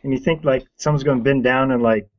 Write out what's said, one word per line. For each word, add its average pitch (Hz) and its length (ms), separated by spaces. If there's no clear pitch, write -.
and 139 120
you 131 60
think, 156 260
like, 131 180
someone's 147 260
gonna 139 160
bend 131 240
down 131 280
and, 120 120
like, 113 240